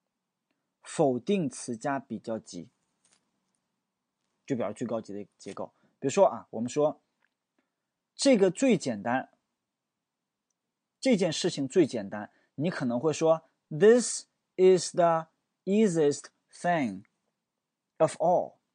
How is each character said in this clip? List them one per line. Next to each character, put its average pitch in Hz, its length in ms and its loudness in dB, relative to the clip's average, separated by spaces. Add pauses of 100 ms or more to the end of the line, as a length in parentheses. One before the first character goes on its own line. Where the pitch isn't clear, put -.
(840)
否 135 340 0
定 170 320 -2
词 - 280 -12
加 139 200 -6
比 113 220 -10
较 110 180 -8
级， - 320 -16 (1800)
就 139 100 -4
表 110 120 -4
示 107 60 -8
最 123 120 -10
高 113 140 -6
级 104 140 -16
的 101 120 -12 (120)
结 98 160 -16
构。 92 180 -12 (260)
比 139 100 -6
如 - 20 -2
说 190 160 4
啊， 113 240 -2
我 113 100 -10
们 120 80 -4
说 147 320 -2 (1160)
这 269 200 4
个 190 160 4
最 240 260 2
简 113 240 -6
单， 120 280 -4 (1700)
这 262 160 2
件 175 160 0
事 175 180 -4
情 143 160 -6
最 160 200 2
简 101 240 -6
单， 107 220 -12 (240)
你 156 140 -4
可 160 160 -8
能 120 140 -2
会 151 140 -2
说， 160 300 0 (260)
“This 208 560 4 (320)
is 185 360 4
the 165 340 0 (360)
easiest 165 600 2 (260)
thing 127 520 -4 (960)
of 156 200 0
all”， 151 380 0 (200)